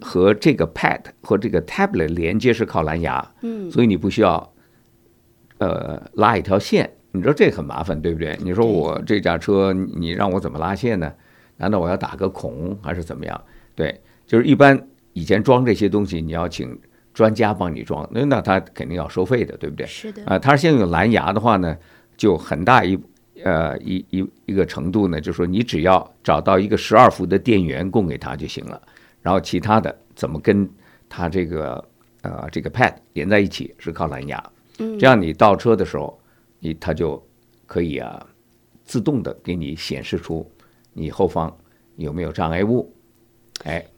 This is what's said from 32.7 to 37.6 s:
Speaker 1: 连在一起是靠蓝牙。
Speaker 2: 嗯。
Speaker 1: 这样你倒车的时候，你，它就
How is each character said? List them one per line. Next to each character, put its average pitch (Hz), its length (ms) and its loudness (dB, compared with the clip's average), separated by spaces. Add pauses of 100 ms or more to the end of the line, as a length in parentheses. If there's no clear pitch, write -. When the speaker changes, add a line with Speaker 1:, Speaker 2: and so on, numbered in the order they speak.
Speaker 1:
连 78 140 -4
在 104 120 4
一 101 80 2
起 - 320 -10
是 85 120 -8
靠 82 140 -4
蓝 71 220 -8
牙。 65 160 -10 (340)
Speaker 2:
嗯。 220 220 -8
Speaker 1:
这 131 80 6
样 123 120 8
你 80 140 -2
倒 101 220 6
车 113 200 4
的 95 80 0
时 78 140 -4
候， 71 220 -8 (400)
你， 80 160 -6
它 82 180 -6
就 78 300 -4 (420)